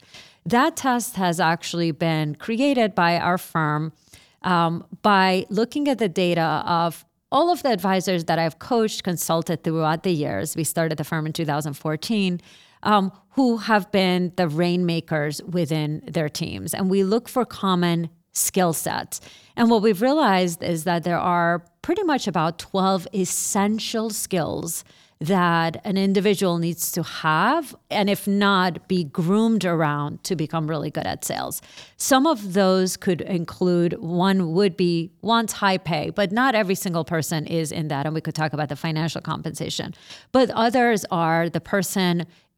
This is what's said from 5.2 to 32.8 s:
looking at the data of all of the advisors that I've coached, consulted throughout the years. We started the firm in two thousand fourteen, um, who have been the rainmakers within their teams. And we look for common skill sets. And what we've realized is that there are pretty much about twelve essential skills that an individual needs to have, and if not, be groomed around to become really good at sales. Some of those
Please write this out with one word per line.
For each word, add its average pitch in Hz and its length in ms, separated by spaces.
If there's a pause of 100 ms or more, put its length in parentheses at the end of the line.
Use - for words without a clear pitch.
looking 240 400
at 269 100
the 220 100
data 165 560
of 170 400 (280)
all 330 180
of 349 140
the 277 60
advisors 190 560
that 165 120
I've 165 220
coached, 226 420
consulted 170 600
throughout 160 400
the 185 80
years. 143 420
We 160 80
started 160 360
the 160 60
firm 156 220
in 156 60
two 165 120
thousand 151 300
fourteen, 180 680 (440)
um, 202 260 (200)
who 247 260
have 214 340
been 180 460
the 180 100
rainmakers 165 960
within 156 640
their 151 220
teams. 98 440
And 190 160
we 196 140
look 214 260
for 247 160
common 175 640 (240)
skill 180 400
sets. - 480 (360)
And 233 120
what 226 140
we've 202 180
realized 202 640
is 165 220
that 170 180
there 175 160
are 175 460 (180)
pretty 359 220
much 294 240
about 170 320
twelve 190 520
essential 214 960
skills - 760 (340)
that 170 640
an 196 120
individual 196 600
needs 170 340
to 170 100
have, 196 720 (160)
and 208 200
if 196 180
not, 196 580
be 185 160
groomed 190 600
around 156 580
to 190 140
become 156 320
really 151 220
good - 160
at - 180
sales. - 380 (340)
Some 269 300
of 208 260
those 185 460